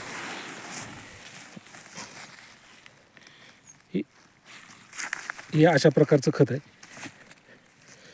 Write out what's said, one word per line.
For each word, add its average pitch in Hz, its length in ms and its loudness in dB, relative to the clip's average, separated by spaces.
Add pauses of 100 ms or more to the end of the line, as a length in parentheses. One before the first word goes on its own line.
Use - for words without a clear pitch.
(4000)
ही, 185 80 0 (1500)
हे 156 100 10
अशा 165 240 8
प्रकारचं 147 460 6
खत - 160 6
आहे, 147 100 -2 (1500)